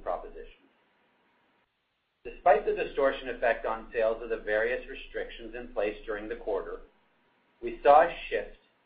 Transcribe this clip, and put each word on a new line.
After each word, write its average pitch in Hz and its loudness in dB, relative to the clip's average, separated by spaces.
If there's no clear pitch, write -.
proposition. 87 -10
Despite 190 4
the 214 2
distortion 139 0
effect 117 0
on 110 -4
sales 113 2
of - -10
the - -4
various 110 0
restrictions 113 -10
in 123 -12
place 104 0
during 107 -8
the 117 -8
quarter, 95 -6
we 120 -6
saw 147 10
a 170 2
shift - -4